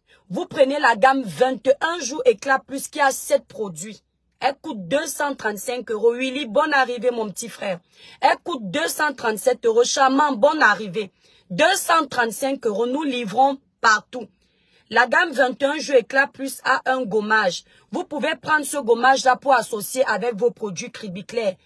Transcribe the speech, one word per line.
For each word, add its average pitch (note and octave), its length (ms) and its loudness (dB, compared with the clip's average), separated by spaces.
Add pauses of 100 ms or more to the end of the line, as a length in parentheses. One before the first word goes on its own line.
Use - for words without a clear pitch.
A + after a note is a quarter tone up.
(280)
vous C#4 180 -6
prenez C#4 320 2
la B3 160 4
gamme C4 280 4
vingt B3 440 -2
et C4+ 140 4
un E4+ 180 -2
jours D4 260 -8
éclat C#4 360 2
plus C4+ 260 -10
qui D4+ 140 -10
a C4+ 100 4
sept - 360 -2
produits. F#3+ 560 -12 (360)
Elle C#4 240 -2
coûte G#3+ 240 -10
deux D4 200 -2
cent C#4+ 280 -4
trente-cinq A3+ 560 -6
euros. A3+ 240 2
Willy, C4 320 -4
bonne D4 260 0
arrivée, B3 380 0
mon A3 200 -6
petit A3 180 -12
frère. F#3+ 320 -8 (400)
Elle D#4+ 240 4
coûte A#3 260 -8
deux D#4 160 -2
cent D4+ 260 -2
trente-sept A#3+ 540 -2
euros. A3+ 160 4
Charmant, C4+ 500 2
bonne C#4+ 300 4
arrivée. G#3 480 0 (400)
Deux D4+ 240 2
cent E4 320 2
trente-cinq B3+ 580 -4
euros, A3 220 -2
nous C#4 160 -4
livrons B3 560 0 (220)
partout. G#3+ 480 0 (640)
La A#3+ 140 4
gamme D#4+ 240 2
vingt B3 320 0
et C4+ 40 0
un D4 120 -2
jours C#4 160 -4
éclat C4+ 320 4
plus C4 380 -10
a C4 160 2 (100)
un C4 120 0
gommage. G#3 600 0 (300)
Vous D#4+ 100 -4
pouvez D4+ 320 -4
prendre D#4 300 -2
ce D4 120 -6
gommage-là B3+ 600 4
pour C4+ 180 2
associer A#3 520 -2
avec A3 280 -2
vos A3+ 160 0
produits G#3 400 -10
Cribiclair. G#3 640 -6 (120)